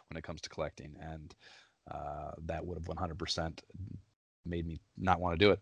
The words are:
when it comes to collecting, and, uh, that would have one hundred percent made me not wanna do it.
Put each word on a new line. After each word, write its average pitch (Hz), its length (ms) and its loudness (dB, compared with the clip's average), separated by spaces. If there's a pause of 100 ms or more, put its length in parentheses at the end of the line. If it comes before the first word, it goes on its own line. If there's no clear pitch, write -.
when 82 80 -6
it 80 60 -8
comes 82 180 -8
to - 80 -8
collecting, 76 520 -4
and, 80 320 -10 (560)
uh, 73 420 -6 (160)
that 82 180 -2
would 87 120 -4
have 82 120 -6
one 82 80 -4
hundred 87 200 -2
percent 82 440 -2 (840)
made 85 220 0
me 78 100 -4 (200)
not 90 240 4
wanna 85 160 2
do 101 140 12
it. 90 100 6